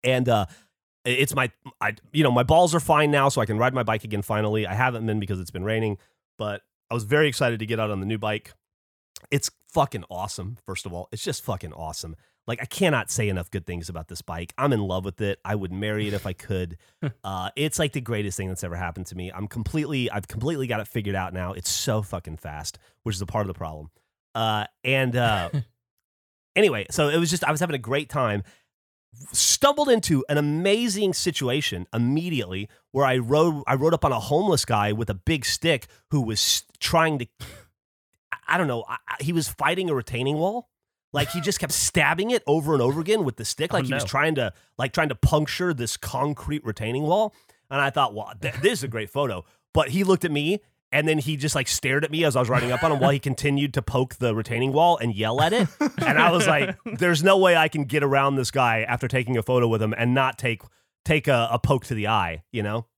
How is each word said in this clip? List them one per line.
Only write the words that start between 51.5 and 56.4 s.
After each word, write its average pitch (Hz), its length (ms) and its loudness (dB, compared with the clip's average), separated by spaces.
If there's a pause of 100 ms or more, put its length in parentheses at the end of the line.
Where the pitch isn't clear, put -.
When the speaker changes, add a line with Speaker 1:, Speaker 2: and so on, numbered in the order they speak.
Speaker 1:
like, 135 120 0
stared 135 380 0
at 143 60 -6
me 160 120 0
as 147 120 2
I 127 40 4
was 120 100 2
riding 123 220 2
up 123 120 0
on 160 100 4
him 139 60 0
while 135 120 6
he 139 80 2
continued 143 560 0
to 135 60 2
poke 131 340 -2
the 117 200 0
retaining 117 380 -2
wall 165 240 4
and 117 180 -2
yell 110 260 0
at 165 120 4
it. 214 140 2 (300)
And 143 220 2
I 170 120 6
was 180 160 4